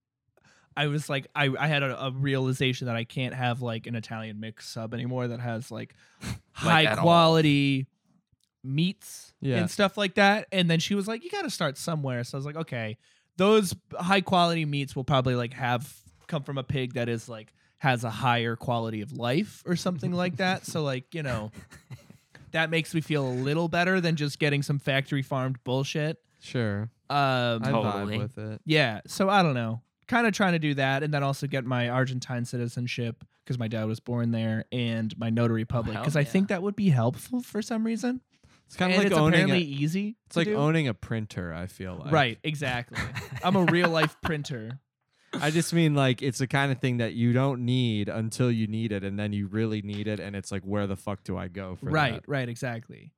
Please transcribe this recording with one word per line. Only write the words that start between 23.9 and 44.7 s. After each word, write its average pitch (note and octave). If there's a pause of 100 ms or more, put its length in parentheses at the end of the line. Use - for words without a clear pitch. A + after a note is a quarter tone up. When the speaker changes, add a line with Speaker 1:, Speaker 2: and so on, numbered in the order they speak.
Speaker 1:
than E3+
just D3
getting C#3+
some C#3+
factory C3+
farmed C3
bullshit. C#3+ (220)
Speaker 3:
Sure. A2 (200)
Speaker 1:
Um, B2+
Speaker 3:
I C3
Speaker 2:
Totally. G#2
Speaker 3:
vibe -
with G#2+
it. G#2+
Speaker 1:
yeah. C#3+
So G3
I G3
don't D3+
know. A#2 (260)
Kinda A#3
trying F#3
to E3+
do D3+
that, C3+
and D3+
then C#3+
also C#3
get C3+
my B2
Argentine B2+
citizenship A#2+ (240)
'cause B2+
my A#2+
dad A2
was A2
born A#2+
there, A2+
and A2+
my A2+
notary A2+
public A2+
Speaker 2:
Hell G#2+
Speaker 1:
'cause D3
I C#3+
think F#3+
Speaker 2:
yeah. G3+
Speaker 1:
that F3
would G3+
be G3
helpful C3
for G#3
some A3+
reason. A#3+ (500)
Speaker 3:
It's -
kinda F#3
Speaker 1:
And G#3
Speaker 3:
like G3+
Speaker 1:
it's E3
Speaker 3:
owning D#3+
a, -
Speaker 1:
apparently F#3
easy D#3+ (120)
Speaker 3:
it's -
Speaker 1:
to F3
Speaker 3:
like E3
Speaker 1:
do. G#3+
Speaker 3:
owning D#3
a A2+
printer, G2+
I F2
feel F#2
like. E2+
Speaker 1:
Right, C3
exactly. C3+ (240)
Speaker 2:
<laughs> -
Speaker 1:
I'm F#3
a F3+
real E3+
life D#3+
printer. C#3 (540)